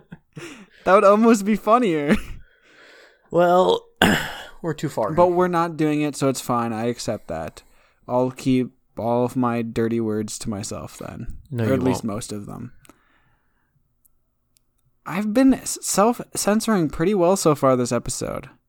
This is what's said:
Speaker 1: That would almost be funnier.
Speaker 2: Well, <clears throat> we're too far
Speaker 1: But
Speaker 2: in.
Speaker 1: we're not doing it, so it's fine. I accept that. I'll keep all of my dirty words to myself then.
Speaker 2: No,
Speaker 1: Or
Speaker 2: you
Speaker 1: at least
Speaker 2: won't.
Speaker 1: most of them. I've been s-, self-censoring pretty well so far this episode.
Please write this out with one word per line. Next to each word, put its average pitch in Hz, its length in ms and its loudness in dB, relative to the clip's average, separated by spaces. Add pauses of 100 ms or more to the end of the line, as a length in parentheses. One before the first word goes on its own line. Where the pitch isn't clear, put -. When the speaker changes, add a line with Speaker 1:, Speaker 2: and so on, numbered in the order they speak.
(840)
Speaker 1:
That 180 100 4
would 208 100 6
almost 208 420 6
be 214 100 2
funnier. 190 580 2 (1160)
Speaker 2:
Well, 180 540 2 (380)
<clears throat> - 400 -14
we're 160 120 -4
too 147 160 -8
far 113 220 -2
Speaker 1:
But 175 160 6
Speaker 2:
in. 180 80 2
Speaker 1:
we're 180 120 2
not 170 300 -2
doing 151 240 0
it, 147 140 -4
so 139 120 0
it's 131 140 -2
fine. 117 320 -2
I 110 120 -4
accept 117 420 -6
that. 80 340 -10 (460)
I'll 127 220 0
keep 127 420 -2 (260)
all 120 260 0
of 120 120 -4
my 120 260 0
dirty 113 380 -2
words 107 400 -4
to - 100 -8
myself - 480 -10
then. - 400 -12 (120)
Speaker 2:
No, 117 140 -2
Speaker 1:
Or 113 40 0
Speaker 2:
you 131 60 2
Speaker 1:
at 127 80 0
least 127 220 -2
Speaker 2:
won't. 107 100 -6
Speaker 1:
most 113 180 -10
of 104 140 -12
them. 104 260 -12 (2250)
I've 208 280 -4
been 262 200 6
s-, - 260 -8
self-censoring 208 1120 0
pretty 180 240 0
well 180 220 4
so 160 180 4
far 131 220 2
this 123 160 0
episode. - 560 -6 (200)